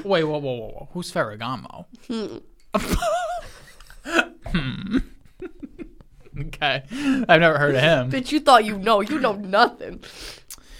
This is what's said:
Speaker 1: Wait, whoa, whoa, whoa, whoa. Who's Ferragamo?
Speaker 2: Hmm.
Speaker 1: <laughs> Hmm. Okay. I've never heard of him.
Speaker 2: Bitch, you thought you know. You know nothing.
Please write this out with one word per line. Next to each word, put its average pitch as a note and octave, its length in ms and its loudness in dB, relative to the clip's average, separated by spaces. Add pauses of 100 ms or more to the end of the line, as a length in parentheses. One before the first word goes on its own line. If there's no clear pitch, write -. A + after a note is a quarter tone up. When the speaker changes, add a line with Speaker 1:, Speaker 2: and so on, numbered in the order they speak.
Speaker 1:
Wait, F#3+ 200 2
whoa, D3+ 140 -2
whoa, - 0 -
whoa, B2 300 -4
whoa. - 260 -14
Who's F3 180 -8
Ferragamo? A2+ 760 -6 (220)
Speaker 2:
Hmm. G#3+ 300 -6 (380)
Speaker 1:
<laughs> - 180 0 (1600)
Hmm. F3 460 -4 (1400)
Okay. C#3 440 -4 (440)
I've E3 140 8
never D#3+ 160 6
heard C#3+ 180 4
of B2+ 60 4
him. C#3 300 4
Speaker 2:
Bitch, C4 200 -4
you D4+ 80 2
thought A#3 260 6
you G#3 120 -4
know. G3+ 240 2
You C4+ 180 -4
know A#3 140 0
nothing. G3+ 680 0 (800)